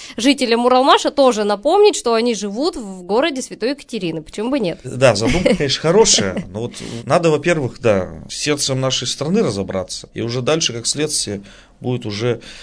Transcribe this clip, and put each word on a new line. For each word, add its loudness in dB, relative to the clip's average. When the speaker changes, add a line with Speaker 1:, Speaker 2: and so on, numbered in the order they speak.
Speaker 1:
жителям 2
Уралмаша 4
тоже 4
напомнить, 4
что 0
они 2
живут -4
в -10
городе 0
Святой -6
Екатерины. -6
Почему -6
бы 0
нет? -4
Speaker 2:
Да, 2
задумка, 2
конечно, -2
Speaker 1:
<laughs> 2
Speaker 2:
хорошая, 2
но -6
вот -6
надо, 2
во-первых, 0
да, 0
сердцем -2
нашей -2
страны 0
разобраться, -4
и -6
уже -4
дальше, 0
как -8
следствие, -4
будет -4
уже -2